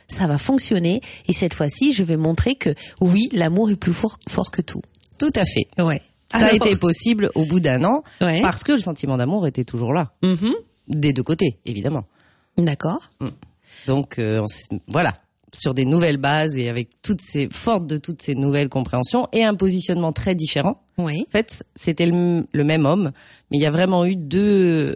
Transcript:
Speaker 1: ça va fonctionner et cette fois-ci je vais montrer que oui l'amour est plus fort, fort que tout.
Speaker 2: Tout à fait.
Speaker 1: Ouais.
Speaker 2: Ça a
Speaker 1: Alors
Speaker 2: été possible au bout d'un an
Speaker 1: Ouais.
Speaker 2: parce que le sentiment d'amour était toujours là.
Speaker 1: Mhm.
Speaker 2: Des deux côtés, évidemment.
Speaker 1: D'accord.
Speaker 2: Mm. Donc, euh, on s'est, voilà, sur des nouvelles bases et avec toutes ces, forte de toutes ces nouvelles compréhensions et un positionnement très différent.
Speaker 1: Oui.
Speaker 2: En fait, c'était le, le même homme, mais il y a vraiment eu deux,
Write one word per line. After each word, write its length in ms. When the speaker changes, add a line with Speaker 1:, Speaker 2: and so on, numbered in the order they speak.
Speaker 1:
ça 180
va 120
fonctionner 640
et 60
cette 180
fois-ci 400
je 120
vais 120
montrer 380
que 160
oui 300
l'amour 380
est 60
plus 160
fort, 340
fort 240
que 120
tout. 180
Speaker 2:
Tout 180
à 80
fait. 220
Speaker 1:
Ouais. 180
Speaker 2:
Ça 120
a 100
Speaker 1:
Alors 60
Speaker 2:
été 220
possible 580
au 100
bout 160
d'un 240
an 180
Speaker 1:
Ouais. 180
Speaker 2:
parce 240
que 80
le 60
sentiment 400
d'amour 280
était 180
toujours 280
là. 200
Speaker 1:
Mhm. 320
Speaker 2:
Des 240
deux 100
côtés, 440
évidemment. 400
Speaker 1:
D'accord. 540
Speaker 2:
Mm. 60
Donc, 320
euh, 220
on 60
s'est, 160
voilà, 240
sur 220
des 100
nouvelles 320
bases 400
et 120
avec 220
toutes 180
ces, 300
forte 380
de 80
toutes 260
ces 140
nouvelles 320
compréhensions 640
et 120
un 120
positionnement 560
très 240
différent. 440
Speaker 1:
Oui. 300
Speaker 2:
En 40
fait, 340
c'était 320
le, 460
le 120
même 220
homme, 240
mais 80
il 20
y 60
a 60
vraiment 340
eu 100
deux, 800